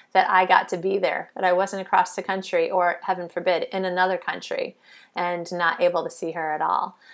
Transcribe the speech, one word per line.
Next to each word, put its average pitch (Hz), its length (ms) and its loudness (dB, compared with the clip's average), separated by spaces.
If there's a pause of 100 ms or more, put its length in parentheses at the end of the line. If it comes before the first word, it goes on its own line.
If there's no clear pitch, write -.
(140)
that - 160 4
I 185 160 4
got - 240 4
to 185 80 -4
be 190 200 0
there, 175 380 -2
that - 80 -6
I 180 80 4
wasn't 190 300 0
across 180 340 2
the 180 80 -6
country 185 480 -2
or, 175 320 2
heaven 185 240 -4
forbid, 175 460 0
in 190 100 -2
another 185 340 2
country - 600 -6 (380)
and 175 360 -4
not 175 300 0
able 175 220 2
to 165 60 -6
see 165 220 -8
her 156 220 -4
at 156 80 -2
all. - 360 -2 (160)